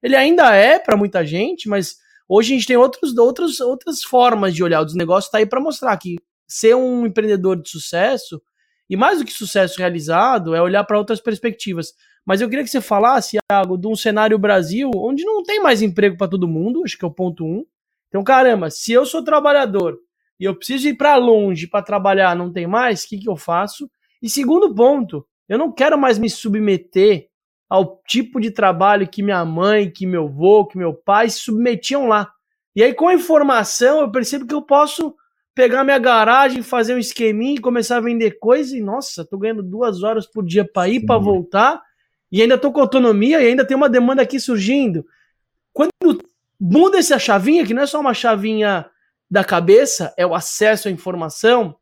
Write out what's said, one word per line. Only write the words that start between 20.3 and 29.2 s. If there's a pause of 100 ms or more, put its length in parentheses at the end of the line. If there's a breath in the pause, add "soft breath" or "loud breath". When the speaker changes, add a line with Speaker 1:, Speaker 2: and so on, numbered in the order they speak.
Speaker 1:
e
eu
preciso
ir
pra
longe
pra
trabalhar,
não
tem
mais,
o
que
que
eu
faço? (300)
E
segundo
ponto, (220)
eu
não
quero
mais
me
submeter (420)
ao
tipo
de
trabalho
que